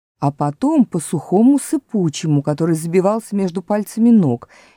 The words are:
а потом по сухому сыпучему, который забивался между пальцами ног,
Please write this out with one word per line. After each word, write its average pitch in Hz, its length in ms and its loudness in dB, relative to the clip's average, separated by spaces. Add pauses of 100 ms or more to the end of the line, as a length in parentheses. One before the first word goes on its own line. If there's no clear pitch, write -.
(180)
а 143 140 -2
потом 247 520 0
по - 140 -6
сухому 214 640 2
сыпучему, 165 800 -2
который 160 320 -2
забивался 185 640 -2
между 185 260 -4
пальцами 214 480 0
ног, 160 380 2 (280)